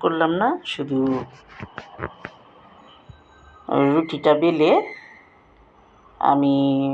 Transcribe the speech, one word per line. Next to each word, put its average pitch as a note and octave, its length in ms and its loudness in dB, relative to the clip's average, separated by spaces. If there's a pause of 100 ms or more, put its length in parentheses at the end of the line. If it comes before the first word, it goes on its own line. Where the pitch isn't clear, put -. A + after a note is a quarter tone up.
করলাম E3 280 0 (100)
না, A#3 80 0 (240)
শুধু C3+ 260 -4 (3000)
রুটিটা D#3 400 2 (100)
বেলে E3 280 4 (1500)
আমি C#3 340 2 (380)